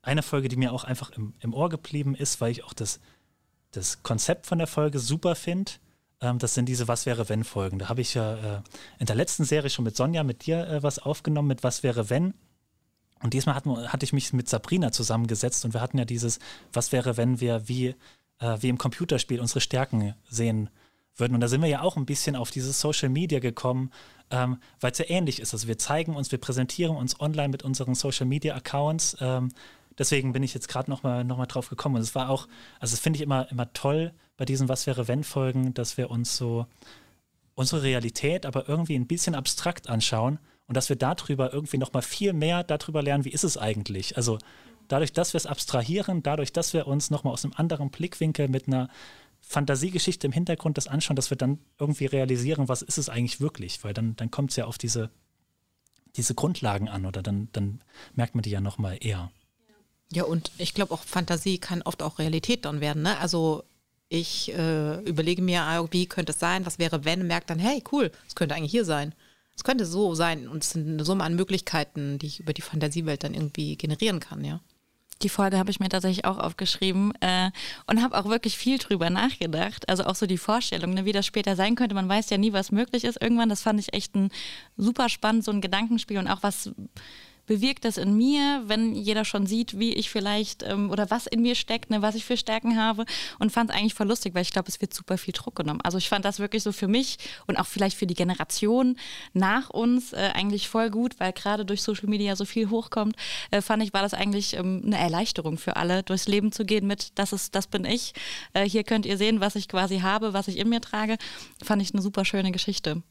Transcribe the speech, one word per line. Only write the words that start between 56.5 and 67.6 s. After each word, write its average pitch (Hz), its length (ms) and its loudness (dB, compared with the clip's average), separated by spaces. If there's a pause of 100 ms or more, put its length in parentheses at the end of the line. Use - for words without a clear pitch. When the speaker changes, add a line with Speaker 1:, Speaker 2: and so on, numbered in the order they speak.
Speaker 1:
an 95 180 -4
oder 95 160 -6
dann, 101 300 -2
dann 101 300 -4 (340)
merkt 117 200 0
man 117 60 2
die 104 100 -4
ja 98 100 -2
noch 98 160 -4
mal 95 220 -4
eher. 90 320 -4 (800)
Speaker 2:
Ja, 170 120 0
und 165 340 -2
ich 175 160 -4
glaub 202 180 0
auch, 165 120 -6
Fantasie 180 540 0
kann 175 240 -4
oft - 220 -4
auch 160 160 -4
Realität 160 460 0
dann 147 140 -2
werden, 151 220 0
ne? 185 180 2
Also 160 440 2 (480)
ich, - 440 -2
äh, 160 480 0
überlege 175 380 0
mir, 175 200 4
ah, 165 300 0
wie 180 160 4
könnte 160 240 -4
es - 80 -4
sein, 175 260 2
was - 140 -6
wäre, 160 260 0
wenn, 175 220 2
merkt 170 240 0
dann, 160 80 0
hey, 240 320 2